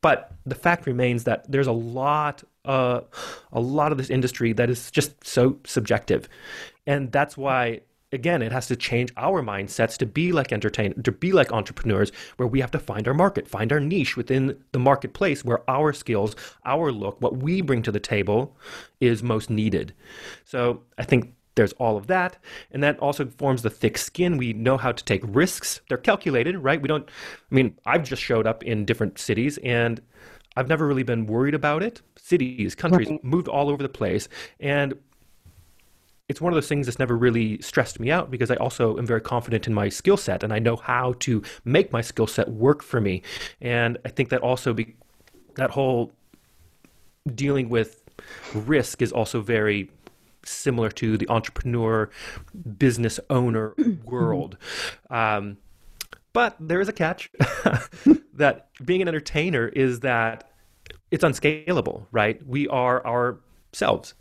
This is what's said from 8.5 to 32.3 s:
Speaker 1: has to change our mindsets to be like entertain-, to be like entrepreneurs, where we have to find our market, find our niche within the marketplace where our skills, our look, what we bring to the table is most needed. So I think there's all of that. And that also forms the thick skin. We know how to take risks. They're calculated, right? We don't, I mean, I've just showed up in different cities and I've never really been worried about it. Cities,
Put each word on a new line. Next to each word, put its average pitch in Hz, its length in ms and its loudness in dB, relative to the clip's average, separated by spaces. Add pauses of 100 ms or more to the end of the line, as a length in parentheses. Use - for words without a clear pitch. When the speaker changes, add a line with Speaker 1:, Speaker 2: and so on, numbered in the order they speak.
Speaker 1:
has 123 160 -4
to 123 80 0
change 120 400 -2
our 160 280 0
mindsets 104 540 -2
to 120 100 -2
be 165 240 0
like 151 200 0
entertain-, 107 520 -2
to - 80 2
be - 220 0
like 147 200 6
entrepreneurs, 104 580 0 (260)
where 123 100 0
we 131 120 0
have 123 120 -2
to 156 80 -2
find 104 280 -4
our 131 60 0
market, 190 340 2
find 113 240 -2
our 147 80 2
niche 151 380 -2
within 135 400 0 (140)
the 131 80 0
marketplace 139 680 2
where 120 240 0
our 147 240 2
skills, 107 420 -2 (300)
our 147 260 0
look, 101 300 -6
what - 160 0
we 165 240 0
bring 131 220 2
to 113 80 -2
the 104 80 -2
table 104 580 0 (420)
is 117 220 4
most 117 300 -2
needed. 107 420 0 (520)
So 123 360 -2 (160)
I 117 60 -4
think 120 300 2 (220)
there's 107 180 4
all 110 240 0
of 98 80 -6
that. 180 320 0 (340)
And 135 120 -2
that 143 160 2
also 143 260 0 (140)
forms 131 240 0
the 110 80 0
thick - 260 0
skin. 175 400 -2
We 120 160 -2
know 120 240 2
how 120 140 0
to - 120 -6
take 95 220 0
risks. 131 640 0
They're 127 80 0
calculated, 165 640 2
right? 143 200 2
We 139 80 -4
don't, 151 220 -2
I - 460 -8
mean, 131 280 4
I've 151 200 2
just 135 180 -6
showed 110 240 2
up 110 180 -2
in 107 220 -2
different 110 320 0
cities 123 460 -2
and 117 360 0 (560)
I've 127 120 -2
never 156 180 2
really 139 160 2
been 117 240 0
worried 127 300 2
about 147 260 0
it. 226 180 -6 (160)
Cities, 127 600 0